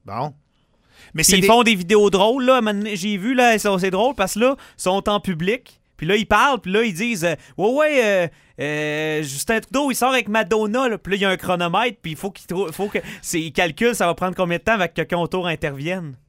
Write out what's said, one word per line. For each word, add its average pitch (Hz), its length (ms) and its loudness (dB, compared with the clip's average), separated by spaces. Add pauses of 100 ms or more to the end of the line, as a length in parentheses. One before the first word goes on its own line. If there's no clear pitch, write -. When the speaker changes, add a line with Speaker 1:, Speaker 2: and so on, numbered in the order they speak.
Speaker 1:
Bon. 123 260 -8 (800)
Mais - 80 -2
Speaker 2:
Puis 165 100 4
Speaker 1:
c'est 196 60 6
Speaker 2:
ils - 40 6
Speaker 1:
des 196 40 2
Speaker 2:
font 226 180 8
des 226 100 4
vidéos 202 340 4
drôles, 220 360 2
là. 254 100 6
À 254 40 4
un - 20 4
moment 214 180 0
donné, 208 180 -6
j'ai 202 200 -4
vu, 214 180 -2
là, 240 240 4
c'est, 208 100 0 (100)
c'est 190 120 0
drôle 220 240 0
parce 190 200 -2
que 202 60 -6
là, 262 160 2 (220)
ils - 40 -12
sont 190 260 0
en 208 120 0
public. 190 600 -4 (160)
Puis 151 100 -8
là, 185 100 0
ils 220 100 -2
parlent, 233 340 2
puis 185 100 -10
là, 214 140 2
ils 214 100 -2
disent, 202 300 -4
euh, « 170 100 0 (220)
Ouais, 208 160 0
ouais, 294 320 2
euh, 185 240 2 (320)
euh, 151 640 -4
Justin 139 360 -4
Trudeau, 269 300 -2
il 226 60 -2
sort 254 160 2
avec 247 160 0
Madonna, 220 600 0
là. » 214 100 -2
Puis - 140 -10
là, 202 40 0
il 196 60 -2
y - 20 2
a 196 60 2
un 185 60 0
chronomètre, 180 640 -2
puis 160 120 -10
il 147 40 -10
faut 196 140 -8
qu'il - 160 -20
trou-, 180 240 -4
faut 185 180 -6
que, 202 100 -4 (220)
c'est, - 200 -4
il 160 120 -6
calcule, 196 440 0
ça 190 100 0
va 170 80 2
prendre 180 220 -4
combien 170 220 0
de - 40 -8
temps 220 120 2
avant 185 120 0
que - 60 -6
quelqu'un 170 260 -4
autour 175 300 -4
intervienne. 156 680 -6 (140)